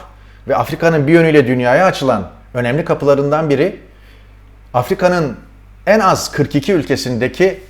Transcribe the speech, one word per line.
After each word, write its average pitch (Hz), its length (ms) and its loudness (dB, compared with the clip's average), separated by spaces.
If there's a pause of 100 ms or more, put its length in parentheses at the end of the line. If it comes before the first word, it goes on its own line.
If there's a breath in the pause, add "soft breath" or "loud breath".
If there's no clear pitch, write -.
(480 soft breath)
ve 139 80 0
Afrika'nın 160 520 0
bir 156 60 4
yönüyle 156 340 4
dünyaya 127 380 2
açılan 123 440 -2 (240)
önemli 123 320 -2
kapılarından 143 640 0
biri. 143 300 0 (960 soft breath)
Afrika'nın 175 640 -2 (500)
en 214 120 2
az 185 320 0
kırk - 240 -2
iki 147 180 0
ülkesindeki 131 840 -2 (100)